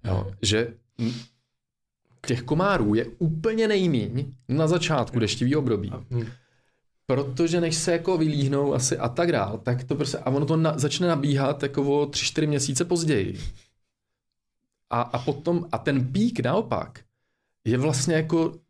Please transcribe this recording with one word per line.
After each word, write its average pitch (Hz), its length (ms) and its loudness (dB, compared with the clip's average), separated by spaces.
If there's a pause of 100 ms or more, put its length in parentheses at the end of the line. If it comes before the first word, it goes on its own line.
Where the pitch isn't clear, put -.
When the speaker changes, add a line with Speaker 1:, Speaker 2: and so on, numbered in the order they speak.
Speaker 1:
Jo, 98 220 0
Speaker 2:
Mhm. - 160 -10
Speaker 1:
že, 107 320 0 (260)
m, 117 120 -2 (1120)
těch 120 160 -2
komárů 156 520 2
je 113 120 2 (120)
úplně 214 500 0
nejmíň 131 640 0 (160)
na 160 180 2
začátku 160 500 0
Speaker 2:
Mhm. 117 40 2
Speaker 1:
deštivého 123 380 2
období. 104 340 0 (180)
Speaker 2:
Mhm. 120 160 -2 (800)
Speaker 1:
Protože 160 540 0
než 165 160 0
se - 160 0
jako 170 260 0
vylíhnou 143 560 2
asi 131 240 0
a 120 100 -2
tak 170 240 0
dál, 107 260 -2
tak 127 260 -2
to 147 100 -2
prostě, - 240 -2
a - 120 -6
ono 139 160 2
to 160 100 2
na-, 160 220 2
začne 151 300 0
nabíhat 139 540 2
jako 139 200 0 (200)
o 147 40 2
tři, - 180 -4
čtyři 151 220 0
měsíce 139 380 0
později. 151 540 0 (1500)
A, 117 100 0
a 120 180 -4
potom, 170 540 -2
a 165 60 -2
ten 131 340 0
pík 220 280 0
naopak 131 600 -2 (640)
je 117 140 2
vlastně 156 360 2
jako 160 400 0 (160)